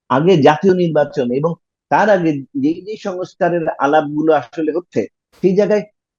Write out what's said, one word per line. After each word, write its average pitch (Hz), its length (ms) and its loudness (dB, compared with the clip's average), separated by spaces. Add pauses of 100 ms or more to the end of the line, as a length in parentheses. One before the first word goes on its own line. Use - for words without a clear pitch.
আগে 160 280 2
জাতীয় 156 360 4
নির্বাচন 151 580 -2
এবং 151 220 -2 (360)
তার 185 200 2
আগে 175 240 2
যেই 143 480 -4
যেই 214 160 -14
সংস্কারের 175 680 -4 (120)
আলাপগুলো 151 540 0
আসলে 151 380 -4
হচ্ছে, 147 360 -4 (340)
সেই 185 140 2
জায়গায় 208 280 0 (360)